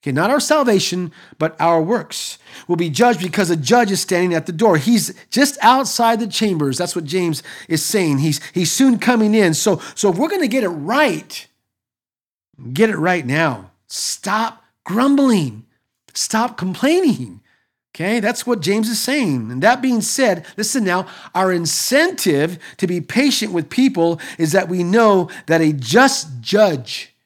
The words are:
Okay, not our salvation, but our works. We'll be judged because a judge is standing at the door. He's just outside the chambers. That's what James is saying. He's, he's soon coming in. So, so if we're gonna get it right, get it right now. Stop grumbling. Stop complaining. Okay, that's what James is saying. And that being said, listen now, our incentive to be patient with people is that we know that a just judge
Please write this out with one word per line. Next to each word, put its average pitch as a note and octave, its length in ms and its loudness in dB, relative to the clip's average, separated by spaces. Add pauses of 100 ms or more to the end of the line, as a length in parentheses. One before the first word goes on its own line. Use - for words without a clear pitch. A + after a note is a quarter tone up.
Okay, C#3+ 100 -4
not E3 180 0
our C#4+ 100 2
salvation, G3 720 0 (260)
but D#3+ 200 -4
our E3+ 220 2
works. - 580 -6 (300)
We'll F3 80 0
be E3 140 -2
judged G#3 300 2
because F3+ 280 -2
a E3+ 80 2
judge G#3 340 2
is F#3 100 -2
standing F3+ 340 0
at D#3+ 100 -2
the F#3 80 -8
door. E3+ 240 4
He's E3+ 380 2 (160)
just C#4 320 2
outside A#3 580 2
the A#3+ 60 -4
chambers. D#3+ 500 -2
That's F3 180 -4
what E3+ 100 -4
James E3 380 -2 (240)
is D#3+ 160 -2
saying. E3 360 0
He's, D3+ 220 0 (120)
he's F3 200 -2
soon B3+ 260 4
coming A3 360 2
in. F#3+ 200 4
So, F#3 260 0 (140)
so G#3 160 0
if E3+ 80 0
we're D4 100 0
gonna F#4 180 -2
get A#3 180 0
it F#3 40 -2
right, F3 760 -4 (1300)
get G#3 180 2
it G3 80 -4
right E3+ 260 0
now. B2+ 460 -2 (160)
Stop - 760 -6 (220)
grumbling. A3 800 2 (480)
Stop A#3 460 -4
complaining. F#3 840 0 (540)
Okay, G#3 260 -2
that's A3 260 -4
what A#3 140 0
James G#3 300 0
is A3 100 -4
saying. D#3 500 -2
And B2+ 120 -6
that A#3+ 180 2
being B3 220 0
said, G3+ 420 0 (140)
listen G#3+ 260 -2
now, F3+ 220 -2 (280)
our F#3 160 2
incentive F3 1080 0 (180)
to F#3+ 100 -4
be F3 140 -2
patient A#3+ 520 0
with E3+ 180 -4
people E3+ 500 0 (160)
is D#3+ 160 -2
that F#3 160 0
we F3+ 160 -2
know G3 460 4 (160)
that E3 160 2
a D#3 100 2
just D3 680 2
judge F3 720 0 (120)